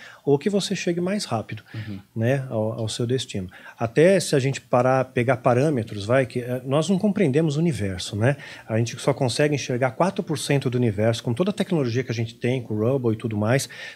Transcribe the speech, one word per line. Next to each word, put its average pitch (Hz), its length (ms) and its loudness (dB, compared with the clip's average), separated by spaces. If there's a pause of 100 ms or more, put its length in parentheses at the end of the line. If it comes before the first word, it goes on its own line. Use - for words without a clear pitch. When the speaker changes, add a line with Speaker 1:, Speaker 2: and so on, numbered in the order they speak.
(260)
Speaker 1:
ou 143 140 4
que 208 100 -2
você 196 240 -2
chegue 175 280 -2
mais 196 240 -4
rápido, 110 380 -6 (100)
Speaker 2:
Uhum. 104 260 -10 (160)
Speaker 1:
né, 131 340 2
ao, 113 300 -2
ao 110 100 -4
seu 123 160 -4
destino. 117 440 -4 (280)
Até 156 440 4
se - 160 -4
a - 20 4
gente 127 220 -2
parar, 131 420 2
pegar 123 340 0
parâmetros, 120 680 0
vai, 127 200 2
que, - 140 -6
eh, 123 240 -6
nós 143 240 0
não 190 100 2
compreendemos 165 600 2
o - 20 0
universo, 101 560 -2
né? 127 220 2 (280)
A 113 120 -2
gente 120 240 -2
só 143 120 2
consegue 147 420 0
enxergar 123 360 -2
quatro 190 320 0
por 143 160 -4
cento 135 300 0
do 120 80 0
universo, 113 460 2
com 120 100 -2
toda 185 160 0
a 196 40 -2
tecnologia 131 520 -2
que - 60 -6
a 113 40 -4
gente 113 200 -6
tem, 123 260 -2
com 110 120 -8
o 110 220 0
Hubble 120 180 0
e 107 40 -4
tudo 110 180 -6
mais, 113 320 2 (280)